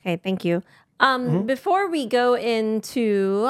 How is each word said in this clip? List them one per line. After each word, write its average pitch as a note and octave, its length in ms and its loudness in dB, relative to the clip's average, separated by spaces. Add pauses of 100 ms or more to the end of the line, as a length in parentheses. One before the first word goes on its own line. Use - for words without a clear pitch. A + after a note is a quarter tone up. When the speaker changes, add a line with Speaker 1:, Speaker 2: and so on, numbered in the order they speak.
Speaker 1:
Okay, E3+ 220 -4
thank F#3+ 200 -4
you. F3 200 0 (360)
Um, B3+ 280 2
Speaker 2:
Mm-hmm. F#3+ 180 0
Speaker 1:
before E4+ 460 0
we D4 160 -2
go B3 280 2
into A3 1160 0